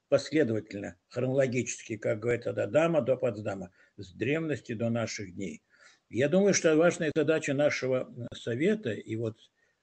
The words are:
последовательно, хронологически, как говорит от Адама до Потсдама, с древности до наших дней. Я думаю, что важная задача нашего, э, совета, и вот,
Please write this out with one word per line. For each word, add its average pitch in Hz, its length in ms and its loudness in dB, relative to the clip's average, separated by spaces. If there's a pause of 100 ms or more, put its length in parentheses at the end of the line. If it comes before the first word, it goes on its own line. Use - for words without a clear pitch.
последовательно, 110 880 0 (140)
хронологически, 127 880 0
как 117 220 -2
говорит 117 280 -2
от 113 100 -4
Адама 147 440 2
до 127 140 2
Потсдама, 104 560 -4 (240)
с 95 180 -16
древности 135 600 -4
до 117 160 -2
наших 110 460 -4
дней. 92 260 -8 (480)
Я 123 180 0
думаю, 185 260 4
что 160 220 4
важная 160 400 4
задача 156 380 2
нашего, 131 580 0
э, 117 240 -12
совета, 156 560 0
и 110 240 -6
вот, 113 220 -4 (460)